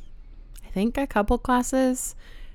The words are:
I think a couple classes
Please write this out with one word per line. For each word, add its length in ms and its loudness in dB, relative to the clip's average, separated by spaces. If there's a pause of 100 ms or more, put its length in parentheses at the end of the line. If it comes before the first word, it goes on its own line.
(640)
I 60 -14
think 280 0
a 80 0
couple 320 2
classes 800 2 (380)